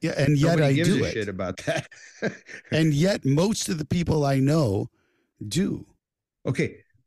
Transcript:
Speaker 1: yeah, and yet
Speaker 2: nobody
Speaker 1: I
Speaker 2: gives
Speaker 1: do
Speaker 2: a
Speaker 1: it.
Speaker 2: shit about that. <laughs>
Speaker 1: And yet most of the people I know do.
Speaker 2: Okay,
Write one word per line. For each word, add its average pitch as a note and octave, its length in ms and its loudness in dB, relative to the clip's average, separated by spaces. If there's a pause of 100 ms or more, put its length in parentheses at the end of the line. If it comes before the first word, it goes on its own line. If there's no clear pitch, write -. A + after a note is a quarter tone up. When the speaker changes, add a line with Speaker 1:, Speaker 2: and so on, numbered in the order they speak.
Speaker 1:
yeah, D#3+ 160 -2
and D3 200 2
yet D#3 120 4 (100)
Speaker 2:
nobody D#3 60 4
Speaker 1:
I C#3 80 2
Speaker 2:
gives D#3+ 160 2
Speaker 1:
do - 140 2
Speaker 2:
a - 40 0
Speaker 1:
it. - 60 -6
Speaker 2:
shit G#2 160 -4
about F#2 360 -6
that. - 240 -6 (320)
<laughs> - 500 -10
Speaker 1:
And D#3 220 2
yet F3 320 0
most E3+ 440 2
of E3+ 100 -4
the D3+ 60 -6
people F3 380 0
I C#3 140 2
know C3 540 2 (560)
do. - 400 -4 (580)
Speaker 2:
Okay, - 360 -4 (260)